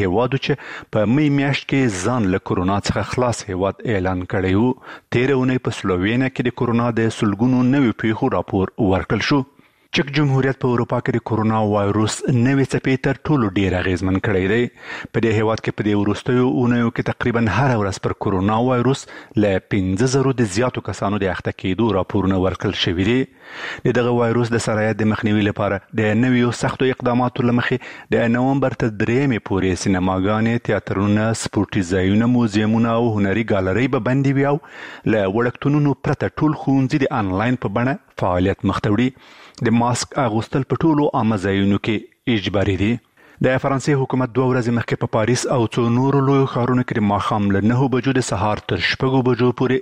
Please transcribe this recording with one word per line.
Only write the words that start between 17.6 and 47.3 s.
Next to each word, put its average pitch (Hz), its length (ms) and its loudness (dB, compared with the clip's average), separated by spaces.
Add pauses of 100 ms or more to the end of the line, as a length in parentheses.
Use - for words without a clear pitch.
ورځ 95 240 -4
پر - 80 -4 (100)
کرونا 101 420 0
وایروس 127 380 0 (400)
له 95 180 2 (120)
پنځه 95 420 0
زرو 131 240 2
د 110 160 0
زیاتو 123 320 -2
کسانو 101 340 -4
د 92 120 0
اخته - 280 -6
کېدو 98 240 0 (100)
راپورونه 95 460 0
ورکړل 92 400 -2
شوي 98 260 0
دي. 120 80 2 (720)
د 117 140 2
دغه 120 180 2
وایروس 117 380 0
د 110 100 0
سرایت 107 340 0
د 107 140 2
مخنیوي 104 340 0
لپاره 101 320 -2 (220)
د 107 180 2
نویو 120 400 2
سختو 131 300 0
اقداماتو 123 580 0
له 120 120 2
مخې - 560 -6
د 117 200 2
نومبر 131 480 0
تر 113 80 0
درېیمې 113 560 0
پورې 92 380 0
سینماګانې، 101 840 0
تیاترونه، 104 580 0 (200)
سپورټي 98 480 -2
ځایونه، 101 420 2
موزیمونه 113 640 2
او 120 160 2
هنري 101 400 0
ګالرۍ 104 400 0
به 110 160 -2
بندې 139 240 2
وي 139 160 2
او 143 40 0 (600)
له 98 180 0
وړکتونونو 139 720 0
پرته 110 320 -2
ټول 151 260 0
ښوونځي 135 440 0
د - 60 -4 (120)
آنلاین 104 420 0
په 101 140 -2
بڼه 127 180 -2 (240)
فعالیت 95 500 0
مخ - 140 -4
ته 104 100 2
وړي. 123 140 2 (560)
د 113 80 2
ماسک 120 380 0 (100)
اغوستل 113 480 -2
په 123 120 -2
ټولو 147 260 2 (100)
عامه 110 260 0
ځایونو 98 420 2
کې 113 500 -4
اجباري 95 480 -2
دي. 113 100 2 (520)
د 131 160 2
فرانسې 139 400 0
حکومت 127 340 -2
دوه 131 140 2
ورځې 123 260 0
مخکې - 260 -4
په 120 140 -4
پاریس 110 260 0 (140)
او - 20 0 (160)
څو 127 80 0 (140)
نورو 135 320 2
لویو 135 240 4
ښارونو 123 340 0
کې - 120 -4
د 107 120 0
ماښام 104 340 0 (120)